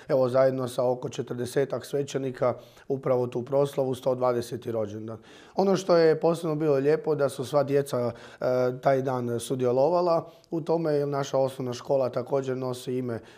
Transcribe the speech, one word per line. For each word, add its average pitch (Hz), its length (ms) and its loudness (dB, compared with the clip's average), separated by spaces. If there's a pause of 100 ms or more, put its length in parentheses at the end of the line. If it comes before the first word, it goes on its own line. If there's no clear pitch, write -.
evo, 131 200 2
zajedno 131 400 2
sa 123 160 -2
oko 123 240 0
četrdesetak 123 800 -4
svećenika 135 680 -2 (340)
upravo 131 380 0
tu 120 160 -6
proslavu, 135 520 0
sto 127 200 0
dvadeseti 123 580 -2
rođendan. 110 460 -6 (380)
Ono 190 200 4
što 175 200 4
je 160 240 6
posebno 160 340 0
bilo 151 200 2
lijepo 151 400 2
da 139 140 2
su 135 160 -6
sva 143 240 2
djeca, 135 440 0 (280)
e, - 40 -2 (380)
taj 135 200 4
dan 123 380 -2
sudjelovala 151 880 2 (200)
u 165 100 -4
tome, 160 320 0
jer 143 160 0
naša 139 300 -2
osnovna 131 340 -2
škola 127 380 0
također 131 460 -2
nosi 127 380 -6
ime 120 260 -4 (180)